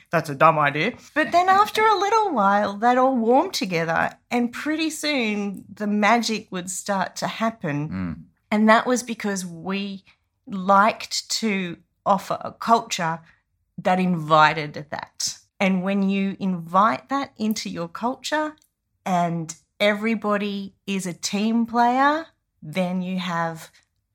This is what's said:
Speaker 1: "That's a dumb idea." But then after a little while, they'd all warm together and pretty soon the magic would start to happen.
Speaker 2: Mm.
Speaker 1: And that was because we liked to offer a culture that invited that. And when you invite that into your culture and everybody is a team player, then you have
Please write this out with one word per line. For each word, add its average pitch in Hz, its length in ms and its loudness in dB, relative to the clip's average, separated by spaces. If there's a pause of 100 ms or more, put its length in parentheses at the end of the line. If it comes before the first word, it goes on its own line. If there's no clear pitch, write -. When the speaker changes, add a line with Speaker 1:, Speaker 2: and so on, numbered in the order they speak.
(120)
Speaker 1:
"That's 156 180 0
a 143 60 -4
dumb 156 220 4
idea." 151 360 0 (200)
But 302 180 0
then 359 180 2
after 415 360 2
a 427 120 4
little 403 340 0
while, 202 460 0
they'd 240 200 2
all 262 180 4
warm 254 360 2
together 165 640 -2 (140)
and 240 200 0
pretty 311 380 -4
soon 214 800 -4
the 208 160 -8
magic 208 640 2
would 180 200 -8
start - 460 -4
to 180 100 -4
happen. 165 640 -4
Speaker 2:
Mm. 92 340 -6 (260)
Speaker 1:
And 214 200 4
that 226 160 6
was 247 180 0
because 202 420 -6
we 190 580 -8 (420)
liked 196 840 2
to 190 480 -2 (280)
offer 190 360 0
a - 100 -10
culture 170 680 0 (580)
that 185 220 2
invited 156 920 2
that. - 460 -8 (220)
And 190 240 2
when 196 260 0
you 196 300 -2
invite 185 680 0
that 180 280 -4
into 214 320 -4
your 170 180 -8
culture 208 680 -6 (500)
and 170 500 -2 (240)
everybody 208 960 -2 (120)
is 190 200 -4
a 175 80 -6
team 226 520 -2
player, 254 640 2 (340)
then 180 400 -4
you 185 180 -4
have 165 520 -4 (440)